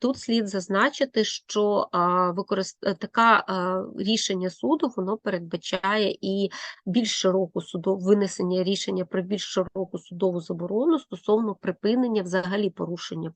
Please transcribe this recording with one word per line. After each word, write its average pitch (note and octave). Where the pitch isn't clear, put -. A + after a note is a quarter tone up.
тут C4
слід A3+
зазначити, G#3
що, -
а, F3+
використ-, F#3+
е, G3
така, A3+
а, F#3
рішення F#3+
суду, C4+
воно G3
передбачає F#3+
і G3
більш G#3+
широку F#3
судо-, F#3+
винесення F#3
рішення F#3
про F#3+
більш F#3
широку F#3
судову F3
заборону F#3+
стосовно G#3+
припинення A3
взагалі F#3
порушення E3